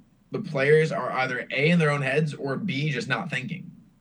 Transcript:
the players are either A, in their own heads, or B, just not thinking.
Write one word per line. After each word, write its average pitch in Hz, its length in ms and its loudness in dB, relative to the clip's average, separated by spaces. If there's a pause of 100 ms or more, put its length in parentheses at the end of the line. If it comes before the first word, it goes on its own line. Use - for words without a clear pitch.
(320)
the - 60 -6
players 147 540 4
are 117 200 -4
either 123 380 -2
A, 139 220 0
in 175 80 6
their 151 100 4
own 143 140 0
heads, 143 320 0
or 135 220 -4
B, 151 340 -2
just 117 160 -4
not 113 240 -2
thinking. 127 400 -8 (300)